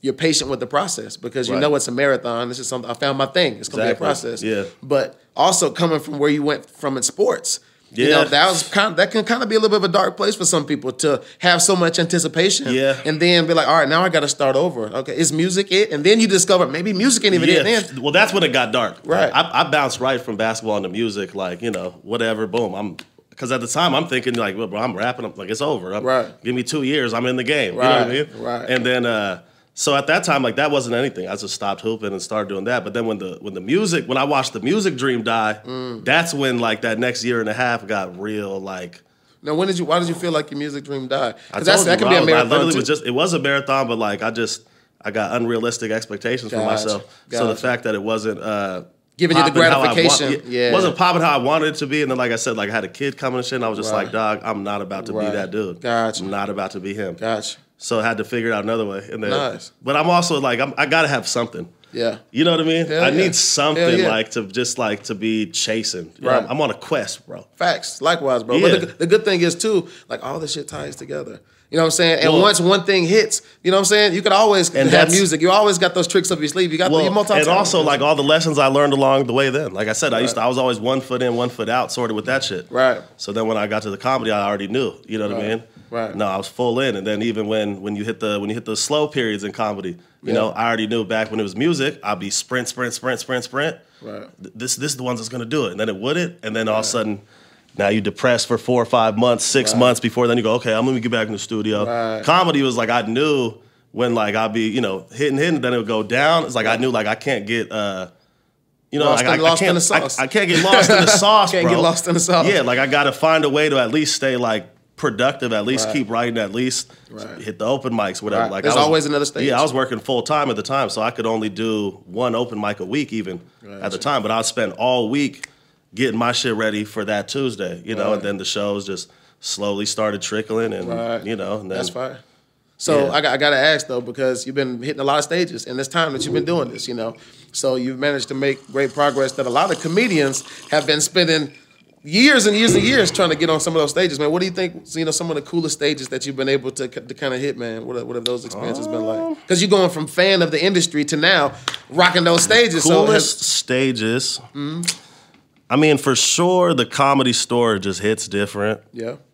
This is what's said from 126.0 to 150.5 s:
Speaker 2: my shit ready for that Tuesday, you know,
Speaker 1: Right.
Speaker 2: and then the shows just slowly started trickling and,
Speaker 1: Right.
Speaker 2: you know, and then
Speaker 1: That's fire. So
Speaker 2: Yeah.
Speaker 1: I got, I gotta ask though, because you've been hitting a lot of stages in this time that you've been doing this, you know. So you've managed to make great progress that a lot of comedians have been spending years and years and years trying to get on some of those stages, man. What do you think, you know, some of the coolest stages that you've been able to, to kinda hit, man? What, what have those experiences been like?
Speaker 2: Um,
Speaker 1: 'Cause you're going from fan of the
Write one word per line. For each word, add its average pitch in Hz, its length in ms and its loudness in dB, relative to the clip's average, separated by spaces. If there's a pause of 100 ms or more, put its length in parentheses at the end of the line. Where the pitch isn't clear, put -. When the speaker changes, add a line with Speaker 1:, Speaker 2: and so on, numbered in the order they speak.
Speaker 2:
my 120 140 0
shit 120 220 -2
ready 107 300 -2
for 107 200 -8
that 104 220 -4
Tuesday, 98 560 -6
you 113 120 -8
know, 101 140 -2
Speaker 1:
Right. 110 40 2
Speaker 2:
and 98 80 -2
then 101 160 -4
the 95 80 -8
shows 101 400 -4
just 95 240 -10 (300)
slowly 101 460 -4
started 104 360 -2
trickling 110 500 -2
and, 92 160 -6
Speaker 1:
Right. 117 380 -6
Speaker 2:
you 110 100 -4
know, 101 240 -6
and 101 120 -14
then 117 80 -6
Speaker 1:
That's 123 100 -4
fire. 131 300 -8 (580)
So 143 280 2
Speaker 2:
Yeah. 135 60 -2
Speaker 1:
I 147 100 2
got, 143 120 2
I 139 40 0
gotta 147 200 4
ask 147 300 4
though, 123 140 -4
because 127 440 -2
you've 135 100 -8
been 127 280 -2
hitting 143 180 -6
a - 20 -2
lot 139 140 4
of 147 60 2
stages 170 420 -2
in 127 120 -8
this 135 100 -4
time 165 260 0
that 131 120 -4
you've 117 80 -4
been 120 120 0
doing 151 260 0
this, 117 160 -10
you 123 60 -6
know. 113 220 -6 (360)
So 131 240 0
you've 127 240 -4
managed 139 300 -2
to 139 60 -6
make 139 360 -2
great 135 220 0
progress 135 400 2
that 135 140 -2
a - 20 -2
lot 151 220 2
of - 100 -2
comedians 160 600 0 (280)
have 147 160 2
been 151 140 2
spending 160 500 0 (520)
years 220 440 4
and 208 100 2
years 220 160 4
and 202 100 4
years 226 280 2
trying 180 180 2
to 156 60 2
get 160 160 0
on 156 80 2
some 165 160 -2
of 160 60 4
those 143 100 0
stages, 170 260 0
man. 147 140 0
What 175 80 0
do 180 80 0
you 185 40 -6
think, 180 220 -4 (220)
you 160 100 -2
know, 160 60 -2
some 170 180 -4
of 156 60 -2
the 143 80 -4
coolest 165 320 -4
stages 143 320 -2
that 131 180 -6
you've 139 120 -8
been 135 120 -2
able 131 220 0
to, 131 160 -6
to 131 260 -12
kinda 131 240 -4
hit, 131 220 -4
man? 113 260 -8
What, 123 220 -8
what 123 80 -8
have 117 100 -6
those 120 200 -2
experiences 117 420 -8
been 113 180 -4
like? 110 140 -4
Speaker 2:
Um, 330 180 -6 (100)
Speaker 1:
'Cause 180 140 2
you're 185 80 2
going 185 220 4
from 160 160 -6
fan 190 340 2
of 170 80 2
the 156 140 0